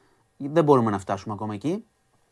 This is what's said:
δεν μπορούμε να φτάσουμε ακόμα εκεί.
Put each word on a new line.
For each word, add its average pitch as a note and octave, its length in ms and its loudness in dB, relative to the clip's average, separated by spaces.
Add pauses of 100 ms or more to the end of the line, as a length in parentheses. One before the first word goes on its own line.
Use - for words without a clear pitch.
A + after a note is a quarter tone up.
(360)
δεν D3+ 280 0
μπορούμε B2+ 260 6
να G2 80 -2
φτάσουμε G2 360 -8
ακόμα G#2+ 200 -8
εκεί. E3 300 -6 (480)